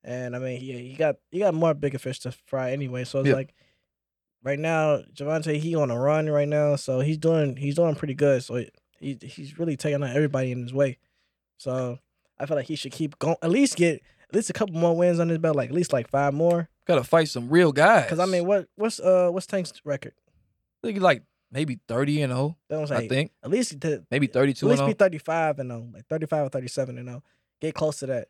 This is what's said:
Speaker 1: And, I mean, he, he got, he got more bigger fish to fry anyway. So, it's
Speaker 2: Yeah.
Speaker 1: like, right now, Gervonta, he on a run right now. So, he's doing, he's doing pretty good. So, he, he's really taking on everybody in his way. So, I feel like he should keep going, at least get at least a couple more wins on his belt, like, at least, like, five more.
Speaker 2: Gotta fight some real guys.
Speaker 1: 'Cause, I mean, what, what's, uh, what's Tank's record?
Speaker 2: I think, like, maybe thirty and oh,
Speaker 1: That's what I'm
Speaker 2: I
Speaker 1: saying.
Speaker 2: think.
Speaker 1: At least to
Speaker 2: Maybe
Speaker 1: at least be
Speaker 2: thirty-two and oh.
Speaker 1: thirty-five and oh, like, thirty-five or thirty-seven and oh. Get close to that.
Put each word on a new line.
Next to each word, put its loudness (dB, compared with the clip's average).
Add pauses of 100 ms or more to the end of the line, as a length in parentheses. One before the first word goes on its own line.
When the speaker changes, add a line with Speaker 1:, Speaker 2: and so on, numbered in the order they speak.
Speaker 1:
And, -8
I -6
mean, -8
he, -12 (180)
he -16
got, 0 (140)
he -6
got 2
more 2
bigger -4
fish -8
to -10
fry -6
anyway. -6
So, -4
it's 2
Speaker 2:
Yeah. 6
Speaker 1:
like, -6 (880)
right -4
now, 2 (120)
Gervonta, -2
he -4
on 2
a -2
run 2
right 2
now. 2
So, -2
he's 0
doing, 2
he's -4
doing 4
pretty -6
good. 2
So, -6 (360)
he, -8
he's -16
really -2
taking -2
on -4
everybody 0
in -6
his -10
way. 0 (600)
So, -6 (400)
I -6
feel -2
like -2
he -6
should -10
keep -6
going, 0
at 0
least 2
get 2 (260)
at -20
least 0
a -4
couple -2
more 4
wins 4
on 2
his 0
belt, 2
like, 0
at -8
least, 0
like, 0
five 2
more. 2 (180)
Speaker 2:
Gotta 4
fight 4
some -8
real 6
guys. 6
Speaker 1:
'Cause, -4
I 2
mean, 0
what, 2 (100)
what's, -4
uh, 4
what's -4
Tank's -4 (120)
record? -8 (680)
Speaker 2:
I -4
think, -4
like, 4 (300)
maybe -4
thirty 0
and -2
oh, -2 (120)
Speaker 1:
That's -4
what -4
I'm 0
Speaker 2:
I 0
Speaker 1:
saying. -6
Speaker 2:
think. 0 (140)
Speaker 1:
At -6
least -2
to -2
Speaker 2:
Maybe 2
Speaker 1:
at -4
least -
be 0 (280)
Speaker 2:
thirty-two 4
and 4
oh. 2
Speaker 1:
thirty-five 0
and -8
oh, -12
like, -20
thirty-five -2
or -6
thirty-seven -6
and -12
oh. -14 (380)
Get -6
close -2
to -8
that. -4